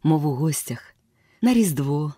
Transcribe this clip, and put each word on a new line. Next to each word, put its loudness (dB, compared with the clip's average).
мов 2
у 0
гостях, -6
на 4
Різдво, 0